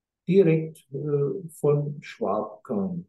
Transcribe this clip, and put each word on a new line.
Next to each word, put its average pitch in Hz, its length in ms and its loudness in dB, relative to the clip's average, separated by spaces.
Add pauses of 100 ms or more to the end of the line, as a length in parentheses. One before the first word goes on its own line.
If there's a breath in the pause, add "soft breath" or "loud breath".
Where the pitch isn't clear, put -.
(280)
direkt, 160 640 2
äh, 143 560 -2
von 147 520 0
Schwab - 640 -6
kam, 95 440 -6